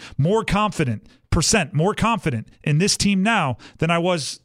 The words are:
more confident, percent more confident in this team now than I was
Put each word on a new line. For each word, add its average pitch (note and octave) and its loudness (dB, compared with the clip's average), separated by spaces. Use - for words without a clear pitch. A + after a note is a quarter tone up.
more F#3 2
confident, E3+ -2
percent F3 0
more E3+ 2
confident E3+ -2
in D3 0
this G3+ 2
team G3 2
now F#3+ 0
than D#3+ 0
I E3+ 2
was E3+ -2